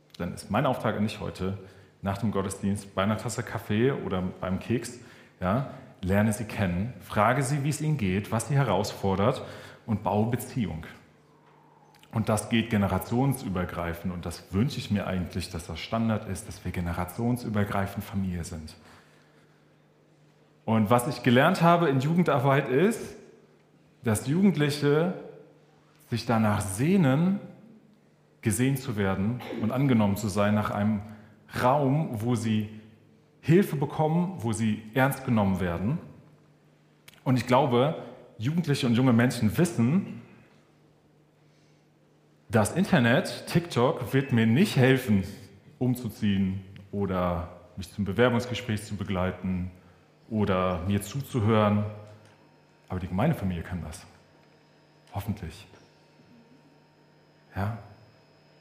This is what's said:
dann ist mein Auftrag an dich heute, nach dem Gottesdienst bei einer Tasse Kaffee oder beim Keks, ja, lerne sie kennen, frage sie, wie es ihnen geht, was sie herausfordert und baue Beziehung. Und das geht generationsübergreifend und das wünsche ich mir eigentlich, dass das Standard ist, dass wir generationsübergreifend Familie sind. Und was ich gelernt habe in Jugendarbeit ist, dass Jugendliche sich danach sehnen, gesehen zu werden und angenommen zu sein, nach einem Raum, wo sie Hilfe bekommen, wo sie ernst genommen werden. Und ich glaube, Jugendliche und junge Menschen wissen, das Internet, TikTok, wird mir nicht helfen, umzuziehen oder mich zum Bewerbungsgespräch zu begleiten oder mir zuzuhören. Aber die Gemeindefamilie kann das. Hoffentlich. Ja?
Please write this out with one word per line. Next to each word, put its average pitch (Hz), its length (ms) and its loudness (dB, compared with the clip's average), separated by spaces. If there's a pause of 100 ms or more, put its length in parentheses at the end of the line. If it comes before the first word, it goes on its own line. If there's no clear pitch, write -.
(180)
dann 87 140 -6
ist - 180 -12
mein 110 140 2
Auftrag 123 320 0
an 104 60 -2
dich - 160 -2
heute, 92 400 -6 (440)
nach 98 160 -2
dem 107 120 -2
Gottesdienst 98 640 -4
bei 95 80 2
einer 104 140 0
Tasse 117 260 -6
Kaffee 113 480 0
oder 101 320 -4
beim 92 380 -4
Keks, - 400 -6 (400)
ja, 110 300 0 (320)
lerne 101 300 2
sie 104 120 -6
kennen, 98 560 -2
frage 131 420 2
sie, 135 220 -2
wie 151 60 -2
es 135 100 -4
ihnen 151 160 0
geht, 101 340 0
was 113 160 -2
sie 147 80 -2
herausfordert 104 880 0 (440)
und 104 180 -2
baue 107 260 2
Beziehung. 90 560 -4 (1300)
Und 113 160 -2
das 110 200 0
geht 113 220 2
generationsübergreifend 92 1400 -2
und 85 120 -10
das - 280 -12
wünsche 117 260 0
ich - 120 -6
mir 101 160 0
eigentlich, 90 440 -4
dass 87 160 -10
das 80 140 -10
Standard 113 480 -2
ist, 95 180 -8
dass - 180 -14
wir 92 60 -6
generationsübergreifend 98 1300 -2
Familie 92 400 -4
sind. 78 320 -12 (1900)
Und 110 260 4
was 120 180 4
ich - 160 -6
gelernt 143 380 6
habe 170 260 6
in 135 120 2
Jugendarbeit 143 680 2
ist, 165 480 0 (880)
dass 110 240 0
Jugendliche 147 880 2 (960)
sich 113 160 -4
danach 110 340 2
sehnen, 151 800 2 (1000)
gesehen 123 340 0
zu 123 200 -8
werden 101 440 0 (220)
und 110 100 -2
angenommen 120 440 2
zu 110 120 -4
sein, 104 260 2
nach 104 160 0
einem 104 300 0 (640)
Raum, 139 500 2
wo 117 220 -2
sie 107 340 0 (720)
Hilfe 180 340 4
bekommen, 156 640 -2
wo 113 140 -2
sie 107 300 0 (120)
ernst 135 300 2
genommen 101 340 2
werden. 92 400 -2 (1300)
Und 127 140 2
ich 110 80 -4
glaube, 131 500 4 (420)
Jugendliche 143 480 0
und 120 80 4
junge 131 180 4
Menschen 117 460 2
wissen, 160 600 2 (2250)
das 107 240 2
Internet, 139 720 2
TikTok, 131 680 0
wird 131 180 2
mir 113 160 4
nicht 131 300 2
helfen, 127 480 4 (540)
umzuziehen 101 840 0 (300)
oder 90 560 -2 (280)
mich - 160 -12
zum 101 120 -4
Bewerbungsgespräch 110 800 0
zu - 100 -10
begleiten 92 760 -2 (580)
oder 92 580 0
mir 101 160 0
zuzuhören. 107 840 2 (1040)
Aber 92 120 -6
die 85 80 -6
Gemeindefamilie 92 540 -2
kann 87 200 -8
das. 80 220 -14 (1080)
Hoffentlich. - 520 -8 (1900)
Ja? 107 220 -4 (840)